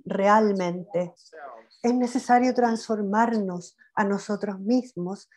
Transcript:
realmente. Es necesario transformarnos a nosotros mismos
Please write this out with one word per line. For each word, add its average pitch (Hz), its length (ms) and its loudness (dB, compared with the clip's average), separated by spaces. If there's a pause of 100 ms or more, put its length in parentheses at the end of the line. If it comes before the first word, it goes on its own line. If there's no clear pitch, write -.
realmente. 190 1080 2 (720)
Es 240 100 2
necesario 247 600 2
transformarnos 220 1200 -2 (160)
a 208 100 0
nosotros 202 560 -4
mismos 202 760 -4